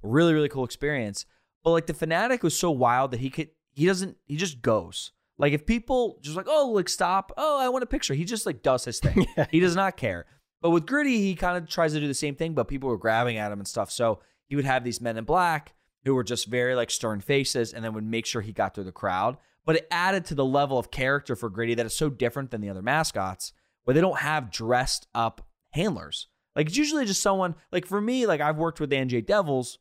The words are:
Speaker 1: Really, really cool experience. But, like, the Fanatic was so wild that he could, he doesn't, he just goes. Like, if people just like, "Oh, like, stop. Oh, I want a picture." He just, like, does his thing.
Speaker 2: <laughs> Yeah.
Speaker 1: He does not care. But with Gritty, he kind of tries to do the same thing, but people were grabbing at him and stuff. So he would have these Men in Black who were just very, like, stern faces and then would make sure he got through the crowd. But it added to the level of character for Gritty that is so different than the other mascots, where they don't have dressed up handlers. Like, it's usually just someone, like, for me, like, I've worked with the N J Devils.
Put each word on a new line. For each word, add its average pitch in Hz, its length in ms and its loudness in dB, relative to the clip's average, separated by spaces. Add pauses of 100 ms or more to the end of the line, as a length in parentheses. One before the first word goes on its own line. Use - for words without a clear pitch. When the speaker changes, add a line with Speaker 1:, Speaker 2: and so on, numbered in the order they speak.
Speaker 1:
Really, 156 320 6
really 151 140 4
cool 135 160 -4
experience. 123 600 -4 (360)
But, 165 80 4
like, 165 160 4
the 170 80 -4
Fanatic 208 480 0
was 156 160 0
so 175 140 2
wild 127 400 2
that 120 80 -6
he 131 100 -4
could, 151 200 -8 (220)
he 147 140 2
doesn't, 190 300 0 (100)
he - 100 -8
just 156 260 -4
goes. 98 500 -2 (260)
Like, 143 140 4
if 147 120 -2
people 233 560 0
just 147 160 -10
like, 190 120 -6
"Oh, 285 260 4
like, 185 140 2
stop. 190 480 0
Oh, 285 220 2
I 254 100 2
want 254 160 0
a - 20 -10
picture." - 280 -2
He 151 100 -2
just, 214 220 -4
like, 156 160 -4
does 131 220 2
his 120 140 -6
thing. - 320 4
Speaker 2:
<laughs> - 60 -8
Yeah. 147 140 2
Speaker 1:
He 160 100 6
does 180 160 2
not 190 200 0
care. 90 300 -4 (340)
But 170 100 2
with 165 160 4
Gritty, 269 320 2
he 196 180 2
kind 180 200 0
of 170 120 -6
tries 160 240 2
to 151 80 0
do 147 80 -2
the 139 60 -2
same 143 200 -4
thing, 160 200 -4
but 131 140 2
people 135 200 -4
were 113 100 0
grabbing 113 380 2
at 107 160 -2
him 101 80 -8
and 98 80 -10
stuff. 104 220 -2
So 113 300 0 (280)
he 139 80 -4
would 143 80 0
have 131 200 2
these 120 160 -4
Men 117 160 -4
in 113 80 -8
Black 165 500 0 (300)
who 135 100 2
were 127 100 2
just 117 220 -4
very, 123 280 0
like, 117 160 0
stern 107 300 -2
faces 131 540 0
and 113 100 -10
then 110 80 -6
would 107 120 -6
make 113 220 -2
sure 120 160 -4
he 107 100 -10
got 95 220 -2
through 101 100 -8
the 92 80 -10
crowd. 101 440 0 (300)
But 160 100 2
it 160 140 -2
added 185 360 0
to 165 80 -8
the 139 100 2
level 135 340 2
of 117 120 -4
character 135 460 -2
for 117 140 -6
Gritty 117 240 0
that 117 120 0
is - 80 -6
so 156 140 0
different 135 420 -2
than 117 120 -6
the 101 80 -6
other 95 120 -8
mascots, 107 680 -2 (320)
where 127 100 2
they 156 60 6
don't 180 200 2
have 143 300 -2
dressed 120 640 0
up 117 320 -2 (260)
handlers. 143 560 -4 (280)
Like, 156 120 2
it's 180 100 -4
usually 302 260 0
just 196 180 -2
someone, 190 320 0 (160)
like, 180 160 -2
for 202 140 -2
me, 240 260 0
like, 165 140 2
I've 151 160 2
worked 160 240 -2
with 151 100 -2
the 139 60 2
N 131 140 0
J 123 100 2
Devils. 143 600 0